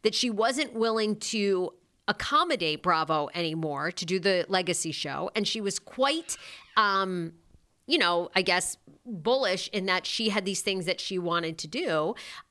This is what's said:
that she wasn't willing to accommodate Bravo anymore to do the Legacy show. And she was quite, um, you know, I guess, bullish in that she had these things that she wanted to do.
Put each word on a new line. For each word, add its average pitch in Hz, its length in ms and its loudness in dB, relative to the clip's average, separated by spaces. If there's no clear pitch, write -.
that 220 100 2
she 247 160 0
wasn't 240 460 0
willing 220 400 2
to 196 580 0
accommodate 214 760 0
Bravo 160 500 2
anymore 160 580 -2
to - 140 -8
do 185 140 0
the 180 300 2
Legacy 175 420 0
show. 143 440 -4
And 214 120 0
she 220 140 -2
was 196 180 -2
quite, 294 580 -2
um, 190 540 2
you 320 100 2
know, 175 380 2
I 190 80 4
guess, 180 340 0
bullish 202 680 0
in 190 140 0
that 185 180 0
she 220 240 -2
had 202 160 0
these 190 160 -2
things 190 240 -2
that 180 160 -2
she 190 180 -4
wanted 165 380 -2
to 160 100 -10
do. 190 480 0